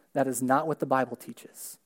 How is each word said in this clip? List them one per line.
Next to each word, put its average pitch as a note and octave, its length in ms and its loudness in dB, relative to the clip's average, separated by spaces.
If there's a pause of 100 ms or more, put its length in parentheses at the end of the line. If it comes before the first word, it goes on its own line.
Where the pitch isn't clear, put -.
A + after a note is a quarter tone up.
(120)
That C3+ 140 2
is C3 160 -2
not C3+ 240 2
what D3+ 120 -2
the D#3+ 80 -2
Bible C3 300 0
teaches. - 680 -16